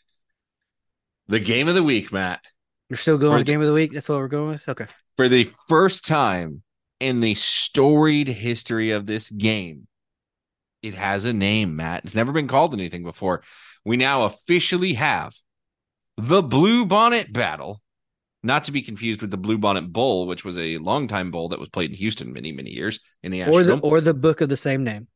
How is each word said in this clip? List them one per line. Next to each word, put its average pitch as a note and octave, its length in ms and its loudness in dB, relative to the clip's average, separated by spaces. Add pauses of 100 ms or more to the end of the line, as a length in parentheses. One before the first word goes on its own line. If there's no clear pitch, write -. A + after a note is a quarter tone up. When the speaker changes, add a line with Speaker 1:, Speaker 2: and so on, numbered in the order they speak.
(1300)
Speaker 1:
the G#2+ 140 2
game A#2 280 2
of F3 60 4
the F#3 80 4
week, B2+ 300 0
Matt. F#2+ 320 -4 (460)
Speaker 2:
We're B2 60 -8
still D#3 200 2
going D3 160 4
Speaker 1:
For D3 60 6
Speaker 2:
with C3+ 80 0
Speaker 1:
the D3 60 2
Speaker 2:
game D3+ 100 0
of D3+ 40 2
the D3+ 60 2
week. D#3 200 2
That's D3+ 180 -6
what C#3+ 80 0
we're C3+ 100 -6
going D3 220 -4
with? D3+ 180 -10
Okay. C3 160 -8 (320)
Speaker 1:
For B2+ 140 6
the B2 200 6 (200)
first F3+ 340 4
time F#2+ 580 0 (380)
in B2+ 200 -2
the A2+ 140 2
storied D3 920 2
history A2+ 640 -4
of G#2 160 -2
this G#2+ 240 -6
game, G2+ 560 -2 (960)
it A2 100 -10
has G2 320 -2
a A#2+ 80 0
name, G2+ 440 2
Matt. E2 280 -6
It's - 100 -10
never A#2 180 0
been D3+ 140 0
called C#3+ 280 2
anything F2+ 300 -8
before. F2 380 -4 (440)
We A#2 100 0
now C3 280 2
officially F3 680 0
have A2+ 420 -2 (840)
the D3+ 240 4
Blue F3 420 4
Bonnet G#3+ 480 2
Battle, F#2 480 -4 (640)
not C#3 200 2
to C#3+ 80 -8
be C#3 100 -2
confused A2 380 -6
with G#2 120 -6
the G2+ 40 -4
Blue G#2 220 -2
Bonnet G2 340 0
Bowl, F#2+ 360 0
which F2 160 -8
was F2+ 120 -8
a E2 220 -4
longtime G2 540 -2
bowl E2+ 160 -6
that F2 100 -8
was - 100 -14
played F2 220 -4
in F#2 60 -14
Houston F2+ 360 -6
many, C#2+ 200 -12
many C2+ 180 -14
years G2 300 -8 (240)
in F#2 80 -8
the F#2 100 -6
Speaker 2:
Or E3+ 220 4
the, D3+ 120 4
Speaker 1:
Astrodome. D3 60 -6
Speaker 2:
or D#3 180 2
the D#3 140 2
book D3+ 260 0
of D3+ 80 0
the C#3 80 -2
same C3+ 280 -2
name. A2 320 -8